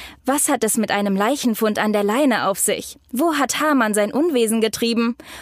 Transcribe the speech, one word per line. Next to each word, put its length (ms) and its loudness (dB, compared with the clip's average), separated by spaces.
Was 240 0
hat 140 0
es 140 0
mit 140 0
einem 240 0
Leichenfund 640 0
an 160 0
der 100 2
Leine 440 2
auf 100 -2
sich? 400 -4
Wo 220 0
hat 280 0
Hamann 320 2
sein 180 0
Unwesen 480 0
getrieben? 560 0